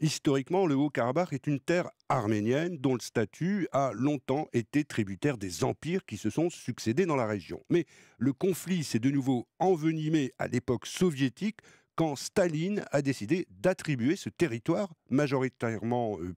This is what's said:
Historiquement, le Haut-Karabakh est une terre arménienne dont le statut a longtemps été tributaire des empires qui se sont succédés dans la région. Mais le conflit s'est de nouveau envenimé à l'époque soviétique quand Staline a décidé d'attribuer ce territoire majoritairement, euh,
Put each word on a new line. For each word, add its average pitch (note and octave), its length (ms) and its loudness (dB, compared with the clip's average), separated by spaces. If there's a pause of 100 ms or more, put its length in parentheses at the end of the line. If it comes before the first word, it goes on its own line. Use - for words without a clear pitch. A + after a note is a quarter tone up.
Historiquement, D#3 680 2
le C#3+ 80 2
Haut-Karabakh C#3 580 0
est C#3 140 -4
une D3 140 0
terre E3+ 280 0 (200)
arménienne B2 720 2
dont C3 160 2
le A2+ 60 -2
statut D#3+ 720 -2
a C3+ 240 0
longtemps C#3 580 -2
été B2+ 300 0
tributaire A2 560 -2
des F2+ 240 -6
empires D3+ 420 -2
qui G#2 120 -10
se - 120 -2
sont E3 220 0
succédés A#2+ 560 -2
dans D#3 80 0
la B2 140 2
région. F2+ 420 -6
Mais E3 140 2 (340)
le C3 140 2
conflit F3+ 500 -2
s'est - 160 -2
de B2+ 120 2
nouveau C3 360 0 (140)
envenimé D#3+ 760 2
à F#2 100 -4
l'époque A#2+ 380 -2
soviétique D#3+ 760 0 (340)
quand D#3 200 0
Staline F3+ 800 0
a C#3+ 100 2
décidé C#3 480 -2
d'attribuer C#3 640 0
ce - 140 -8
territoire D#3+ 640 -2 (180)
majoritairement, A#2+ 1080 0
euh, F2+ 160 -6